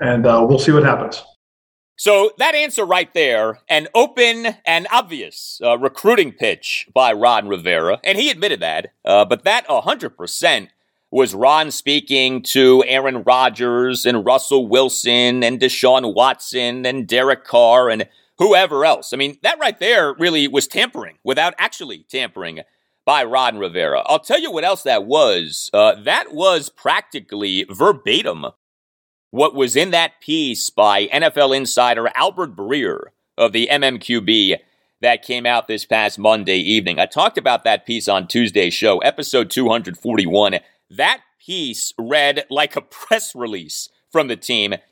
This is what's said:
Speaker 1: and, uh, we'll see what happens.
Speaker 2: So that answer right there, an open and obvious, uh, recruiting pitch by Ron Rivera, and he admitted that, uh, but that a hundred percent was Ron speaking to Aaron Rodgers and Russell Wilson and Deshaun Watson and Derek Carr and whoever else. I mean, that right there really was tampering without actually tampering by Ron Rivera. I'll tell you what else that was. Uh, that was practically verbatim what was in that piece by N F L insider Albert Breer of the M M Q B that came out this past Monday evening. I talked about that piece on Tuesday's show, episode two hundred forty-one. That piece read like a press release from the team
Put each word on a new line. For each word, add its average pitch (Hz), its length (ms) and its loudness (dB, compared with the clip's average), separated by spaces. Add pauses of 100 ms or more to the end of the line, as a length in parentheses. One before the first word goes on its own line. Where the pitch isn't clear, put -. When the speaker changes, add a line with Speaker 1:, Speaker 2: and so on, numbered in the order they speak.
Speaker 1:
and, 120 240 0
uh, 117 200 4
we'll 127 140 4
see 156 140 2
what 147 100 6
happens. 120 400 -2 (720)
Speaker 2:
So 208 420 2
that 254 180 0
answer 202 280 -2
right 180 300 -2
there, 113 460 0 (100)
an 156 260 0
open 233 680 0
and 170 260 -2
obvious, 170 720 -6
uh, 120 140 2
recruiting 151 560 0
pitch - 600 -4
by 123 200 4
Ron 107 340 2
Rivera, 87 560 -2
and 190 140 0
he 285 120 -2
admitted 170 300 -4
that, 82 340 -6 (120)
uh, 101 180 4
but 120 220 -2
that 226 240 2
a 117 120 0
hundred 233 360 -6
percent 107 520 -2 (420)
was 127 220 2
Ron 143 380 2
speaking 135 720 -2
to 131 460 6
Aaron 131 360 -2
Rodgers 123 800 0
and 117 200 0
Russell 131 420 2
Wilson 123 760 2
and 120 180 -2
Deshaun 127 520 2
Watson 127 720 -2
and 131 220 -4
Derek 127 380 0
Carr 120 440 4
and 110 200 -4 (280)
whoever 175 460 2
else. - 300 0
I - 20 -6
mean, 139 280 -4
that 311 160 -2
right 269 200 -4
there 196 360 2
really 156 320 0
was 131 200 -2
tampering 196 560 -6
without 151 340 0
actually 113 520 -6
tampering 90 520 -8 (440)
by 143 160 2
Ron 120 380 0
Rivera. 82 460 -2
I'll 151 140 2
tell - 200 -2
you 320 100 -6
what 165 140 -6
else 185 200 -2
that 113 220 -2
was. 95 680 0
Uh, 104 200 6 (100)
that 156 300 -2
was 170 360 0
practically 104 1000 -4
verbatim 107 760 -2 (840)
what 135 260 0
was 123 200 0
in 180 160 2
that 165 300 -2
piece 151 480 -4
by 104 360 2
N 147 180 -2
F 151 120 0
L 143 160 2
insider 123 640 0
Albert 170 400 -4
Breer 104 520 -6 (300)
of 113 140 2
the 117 180 -2
M 143 140 2
M 127 160 -2
Q 120 220 -4
B 98 340 2 (460)
that 120 220 0
came 123 220 -8
out 120 220 -2
this 107 180 -8
past 107 320 -2
Monday 98 420 0
evening. 90 380 -2
I 95 100 0
talked 190 300 -2
about 120 280 -2
that 107 200 0
piece 117 220 -6
on 95 180 0
Tuesday's 101 480 0
show, 98 260 0
episode 123 500 -2
two 127 200 -2
hundred 98 280 -4
forty-one. 101 600 0 (300)
That 165 320 -2 (240)
piece 160 520 -8
read 143 520 0
like 143 280 -4
a - 40 -4
press - 540 -6
release 104 540 -10 (220)
from 151 180 -2
the 113 80 -6
team 104 380 -4 (160)